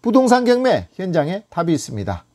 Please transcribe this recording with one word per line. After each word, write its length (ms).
부동산 420
경매 520
현장에 560
답이 200
있습니다. 640